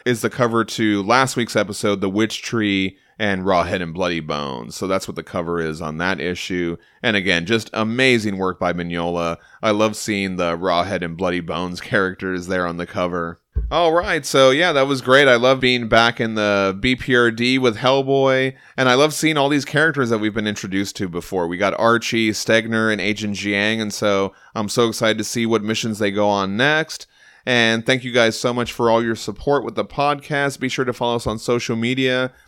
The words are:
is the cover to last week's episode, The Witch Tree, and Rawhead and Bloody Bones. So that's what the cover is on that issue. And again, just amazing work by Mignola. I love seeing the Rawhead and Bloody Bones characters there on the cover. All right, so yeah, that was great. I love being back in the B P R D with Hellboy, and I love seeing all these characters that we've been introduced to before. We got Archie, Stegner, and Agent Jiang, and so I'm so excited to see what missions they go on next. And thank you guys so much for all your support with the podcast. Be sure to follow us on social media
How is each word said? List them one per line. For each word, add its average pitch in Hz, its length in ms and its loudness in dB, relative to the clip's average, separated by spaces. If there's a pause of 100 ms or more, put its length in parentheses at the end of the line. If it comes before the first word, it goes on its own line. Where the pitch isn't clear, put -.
is 123 180 0
the 113 80 0
cover 117 340 2
to 107 400 0
last 127 320 2
week's 117 180 -2
episode, 101 460 0
The 95 100 0
Witch 104 320 0
Tree, 98 540 0 (220)
and 101 240 -2
Rawhead 92 400 2
and 85 100 -8
Bloody 87 280 -2
Bones. 71 560 -8
So 101 100 -6
that's 95 220 -2
what 87 80 -10
the 82 60 -8
cover 85 380 -4
is 80 200 -4
on 78 180 -8
that 87 220 -2
issue. 87 560 -4 (260)
And 110 140 0
again, 87 300 0
just 110 260 -2
amazing 110 640 0
work 92 220 -4
by 87 120 0
Mignola. 85 640 -4 (240)
I 110 100 2
love 107 240 2
seeing 98 400 -4
the 85 200 0
Rawhead 90 460 0
and 85 140 -6
Bloody 90 240 -2
Bones 87 400 -6
characters 92 640 -2
there 90 200 -2
on 85 100 -4
the 87 100 -6
cover. 87 540 -4 (320)
All 160 200 2
right, 175 320 0
so 135 260 6
yeah, 160 220 2
that 139 140 2
was 135 160 -2
great. 131 240 6
I 127 80 8
love 127 240 4
being 127 300 0
back 117 320 4
in 113 160 -2
the 101 420 2
B 127 160 0
P 127 220 0
R 120 160 4
D 120 260 0
with 123 180 2
Hellboy, 135 760 2 (220)
and 131 120 4
I 123 60 6
love 147 180 4
seeing 156 240 0
all 139 120 2
these 143 160 0
characters 147 460 0
that 113 80 2
we've 107 140 -2
been 104 140 -2
introduced 98 500 -4
to 98 120 -4
before. 85 400 -4
We 87 100 -4
got 98 200 0
Archie, 113 520 2
Stegner, 110 640 0
and 104 80 -2
Agent 104 340 -4
Jiang, 101 480 0
and 104 100 -6
so 98 400 0 (220)
I'm 107 140 -4
so 117 200 2
excited 110 300 0
to 107 60 -4
see 117 200 -4
what 110 200 0
missions 110 340 -4
they 104 140 0
go 104 160 2
on 98 280 0
next. 151 520 -2 (380)
And 117 380 2
thank 131 200 0
you 123 80 -10
guys 117 260 4
so 123 160 -2
much 120 180 -4
for 117 180 2
all 113 120 4
your 113 140 -2
support 127 480 -2
with 113 100 -8
the 107 100 -2
podcast. 143 760 -4
Be 131 80 -2
sure 131 160 -4
to 123 80 -4
follow 120 240 -2
us 120 100 -4
on 113 140 -6
social 120 340 -2
media 127 580 -2 (160)